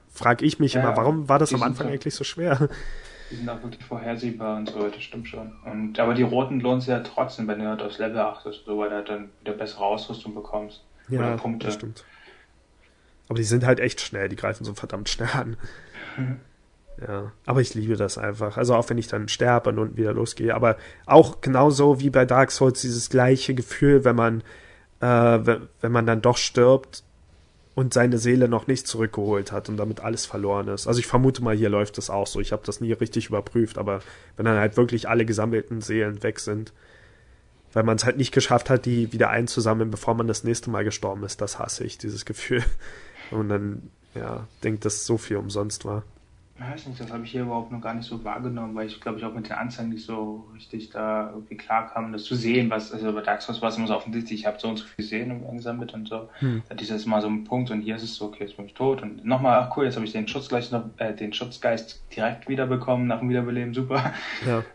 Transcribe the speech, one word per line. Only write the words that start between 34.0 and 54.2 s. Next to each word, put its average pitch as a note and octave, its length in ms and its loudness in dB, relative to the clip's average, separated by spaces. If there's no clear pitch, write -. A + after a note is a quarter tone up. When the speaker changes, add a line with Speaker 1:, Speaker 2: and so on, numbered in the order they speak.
Speaker 1:
wenn A2 100 -4
dann A2+ 120 4
halt G#2+ 180 2
wirklich A#2+ 320 4
alle A#2 180 4
gesammelten A2+ 540 0
Seelen G#2+ 420 -2
weg A2 200 -4
sind, G#2+ 320 -6
weil A2+ 120 2
man's A2+ 200 2
halt B2+ 140 2
nicht C3 160 0
geschafft - 360 4
hat, C3 160 2
die A#2 280 0
wieder A2+ 160 4
einzusammeln, A2+ 600 0
bevor A2+ 260 -2
man A2+ 120 0
das G#2+ 160 -2
nächste A2+ 260 -2
Mal G#2 140 -2
gestorben G2+ 400 -4
ist, - 160 -10
das G#2 200 -6
hasse - 260 -6
ich, A2 120 -10
dieses G#2+ 280 -8
Gefühl. - 380 -2
Und G#2+ 160 -2
dann, G2+ 420 -4
ja, A2+ 320 -8
denkt, A2 180 -2
dass - 220 -4
so A#2 120 0
viel G#2+ 200 -4
umsonst G2+ 480 -6
war. G#2 180 -4
Speaker 2:
Ich B2 40 -10
weiß C3+ 220 -12
nicht, B2+ 120 -14
das A#2 140 -12
habe A#2 100 -10
ich A2+ 80 -14
hier B2+ 120 -4
überhaupt A#2 280 -4
noch A#2+ 80 -8
gar A2+ 140 -8
nicht A#2 120 -8
so A2+ 200 -10
wahrgenommen, A#2 500 -6
weil A2 120 -6
ich, G#2+ 120 -14
glaub A2 160 -8
ich, G#2+ 80 -10
auch A2+ 100 -8
mit A2+ 140 -8
den - 60 -10
Anzeigen A#2 360 -6
nicht A2+ 160 -8
so A2 480 -8
richtig A2 360 -14
da G#2+ 400 -4
irgendwie G#2+ 260 -14
klar A2+ 340 -2
kam, A2+ 220 -6
das G#2+ 140 -10
zu B2+ 100 -4
sehen, A#2 340 2
was, A2 220 -4
also A2 220 -4
bei G#2+ 80 -4
Dark G#2 200 -2
Souls A2+ 200 -8
war A2+ 80 0
es D#3 80 -4
immer A2+ 100 -2
so G#2+ 80 0
offensichtlich, A2 460 -6